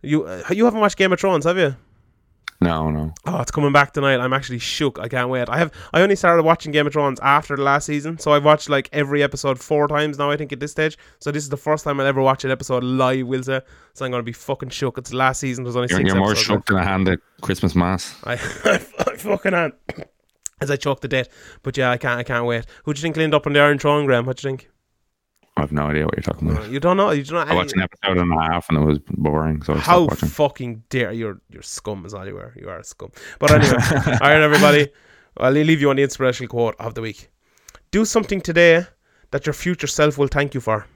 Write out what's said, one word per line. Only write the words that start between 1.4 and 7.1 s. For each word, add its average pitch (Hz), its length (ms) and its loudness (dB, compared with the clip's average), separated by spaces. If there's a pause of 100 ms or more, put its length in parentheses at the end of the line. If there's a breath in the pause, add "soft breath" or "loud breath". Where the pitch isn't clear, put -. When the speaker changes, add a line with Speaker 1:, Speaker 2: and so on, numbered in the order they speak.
Speaker 1:
have 175 120 2
you? 147 180 2 (840)
Speaker 2:
No, 80 280 0
no. 78 240 -4 (120)
Speaker 1:
Oh, 175 160 -4
it's 127 100 -6
coming 147 220 0
back 143 200 4
tonight. 139 260 0
I'm 127 140 -2
actually 127 260 -4
shook. - 380 -4
I 113 120 -8
can't 127 200 -2
wait. 127 200 -2
I 123 80 -2
have, 165 140 -2 (220 loud breath)
I 165 80 4
only 196 140 4
started 170 280 4
watching 160 280 2
Game 147 160 2
of 143 60 -6
Thrones 143 280 0